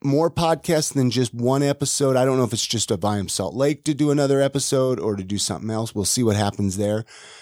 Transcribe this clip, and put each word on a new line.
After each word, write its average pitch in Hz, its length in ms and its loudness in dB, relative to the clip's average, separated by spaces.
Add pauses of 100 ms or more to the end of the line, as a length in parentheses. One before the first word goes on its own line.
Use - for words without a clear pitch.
more 147 280 2
podcasts 160 600 0
than 127 180 2
just 120 200 0
one 127 300 0
episode. 143 540 0
I 127 100 4
don't 131 120 2
know 127 60 4
if 113 100 -2
it's - 120 -2
just - 240 -2
a 107 80 0
Buy 104 220 -2
'em 92 100 -6
Salt 87 240 -4
Lake 143 320 0
to 151 80 0
do 147 160 0
another 139 320 2
episode 135 580 0
or 101 160 -2
to 98 80 -6
do 98 140 -6
something 92 320 -4
else. 113 240 -4
We'll 101 120 -2
see - 180 0
what 107 120 4
happens 101 420 0
there. 104 280 -2 (360)